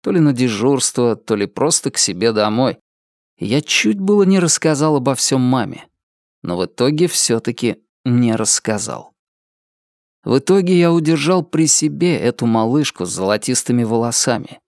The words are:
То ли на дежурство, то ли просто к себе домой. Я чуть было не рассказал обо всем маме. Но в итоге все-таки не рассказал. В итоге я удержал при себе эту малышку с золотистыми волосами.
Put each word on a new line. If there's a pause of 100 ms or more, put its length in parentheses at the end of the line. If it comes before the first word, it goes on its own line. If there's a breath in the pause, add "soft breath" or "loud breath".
То
ли
на
дежурство,
то
ли
просто
к
себе
домой. (600)
Я
чуть
было
не
рассказал
обо
всем
маме. (560)
Но
в
итоге
все-таки (260)
не
рассказал. (1120)
В
итоге
я
удержал
при
себе
эту
малышку
с
золотистыми
волосами.